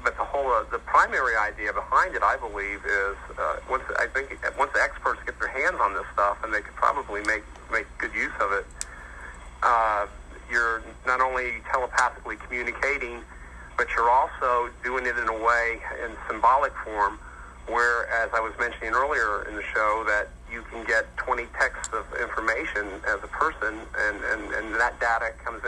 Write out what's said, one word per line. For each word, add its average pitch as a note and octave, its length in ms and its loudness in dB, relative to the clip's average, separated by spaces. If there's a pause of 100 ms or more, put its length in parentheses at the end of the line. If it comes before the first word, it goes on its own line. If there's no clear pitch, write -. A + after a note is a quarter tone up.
but A#2+ 140 0
the A2 60 0
whole, C3+ 280 2
uh, A2 180 4
the A#2 100 -2
primary D3+ 540 4
idea G#2 380 0
behind A2+ 420 2
it, G#2+ 80 0
I A#2+ 140 4
believe, G2+ 480 -6
is, G2+ 320 0 (220)
uh, D#2+ 180 -2 (140)
once, - 140 -2 (140)
I A#2+ 80 2
think, - 300 -6 (220)
once C#3 160 2
the A2 80 4
experts C3 420 -2
get - 160 -6
their G#2+ 80 -2
hands D3 320 0
on G2+ 140 2
this F#2+ 180 -4
stuff, G2+ 320 2
and A2 80 -2
they G#2 80 2
could - 160 -12
probably A2 460 2
make, A2 220 0 (280)
make A2 140 0 (100)
good G#2+ 160 -4
use A2 280 -2
of G2+ 120 2
it, G2 140 0 (960)
uh, A2 440 6 (440)
you're A#2 320 2 (240)
not B2+ 160 4
only B2 400 0 (100)
telepathically A#2+ 640 0
communicating, A#2+ 840 -2 (560)
but A#2+ 80 4 (100)
you're A#2 140 6
also B2+ 580 4 (160)
doing B2+ 220 0
it A#2+ 100 0
in A2+ 120 0
a A2 140 0
way, A#2 380 4 (240)
in - 60 -6 (180)
symbolic B2 460 4 (100)
form, G#2 340 0 (500)
where, A#2+ 400 2
as A2+ 260 0
I A2+ 60 4
was A2 180 -2
mentioning A2+ 360 -2
earlier B2 520 2
in G#2+ 80 -8
the G#2 80 -6 (120)
show, A2 320 4
that G#2 220 2 (220)
you A#2 120 -10 (100)
can A#2 140 -8
get A2+ 320 2
twenty B2 260 0 (140)
texts - 340 0
of A2 140 -2 (120)
information A2+ 680 -2 (200)
as G2+ 160 0
a - 40 -10
person, A2 500 0 (220)
and, G#2 260 0
and, G#2 300 -4
and A2 220 -4
that A#2+ 220 2
data A#2 340 2 (120)
comes A2 240 -8